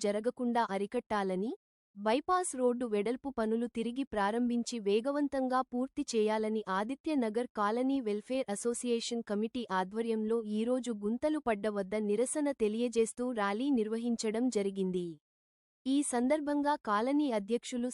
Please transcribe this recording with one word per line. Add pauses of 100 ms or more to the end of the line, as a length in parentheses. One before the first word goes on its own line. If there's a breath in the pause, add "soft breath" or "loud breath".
జరగకుండా (140)
అరికట్టాలని, (560)
బైపాస్
రోడ్డు
వెడల్పు
పనులు (100)
తిరిగి
ప్రారంభించి
వేగవంతంగా (140)
పూర్తి
చేయాలని (160)
ఆదిత్య
నగర్ (100)
కాలనీ
వెల్ఫేర్
అసోసియేషన్ (100)
కమిటీ (180)
ఆధ్వర్యంలో (180)
ఈరోజు (120)
గుంతలు
పడ్డ (100)
వద్ద (140)
నిరసన (160)
తెలియజేస్తూ (140)
ర్యాలీ (100)
నిర్వహించడం (140)
జరిగింది. (760)
ఈ (120)
సందర్భంగా (160)
కాలనీ (120)
అధ్యక్షులు